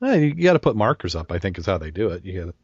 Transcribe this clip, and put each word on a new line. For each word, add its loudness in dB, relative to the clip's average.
Eh, 2
you 2
gotta 6
put 2
markers 0
up, -8
I -2
think -4
is -10
how 2
they -8
do -2
it. -8
You -8
gotta, -10